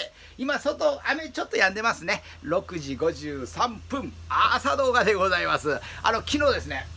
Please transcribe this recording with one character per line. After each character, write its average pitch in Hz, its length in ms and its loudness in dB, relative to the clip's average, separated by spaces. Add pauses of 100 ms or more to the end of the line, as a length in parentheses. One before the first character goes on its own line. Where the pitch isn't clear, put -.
(380)
今、 269 220 -2
外、 294 400 0 (100)
雨 311 200 -4
ち 302 100 -6
ょ 427 60 -4
っ - 20 -12
と - 80 -2
止 196 120 4
ん 190 60 -2
で 214 80 -4
ま 226 120 2
す - 100 -10
ね。 185 180 -2 (200)
六 175 360 -2
時 139 160 -6
五 156 160 0
十 143 340 -6
三 214 440 -2
分、 262 240 -6 (160)
朝 233 480 2
動 269 160 4
画 233 100 6
で 208 120 6
ご 190 140 4
ざ 175 140 2
い 165 40 0
ま 156 120 2
す。 143 220 0 (240)
あ 226 80 6
の、 226 60 0
昨 294 280 0
日 247 80 6
で 170 60 -2
す - 80 -8
ね 135 180 -6 (100)